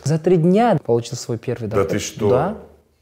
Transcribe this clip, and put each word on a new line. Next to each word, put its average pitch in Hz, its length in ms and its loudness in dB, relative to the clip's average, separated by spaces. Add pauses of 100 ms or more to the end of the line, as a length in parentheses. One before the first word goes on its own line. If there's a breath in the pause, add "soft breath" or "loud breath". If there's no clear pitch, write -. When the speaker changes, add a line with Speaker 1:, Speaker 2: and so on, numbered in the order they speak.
Speaker 1:
За 147 140 0
три 180 180 2
дня 185 480 4
получил 120 320 0
свой 120 200 -6
первый 117 300 -6
Speaker 2:
Да 104 100 -4
Speaker 1:
доход. 98 140 0
Speaker 2:
ты 104 80 -2
что? 104 300 -2
Speaker 1:
Да. 160 280 0 (440)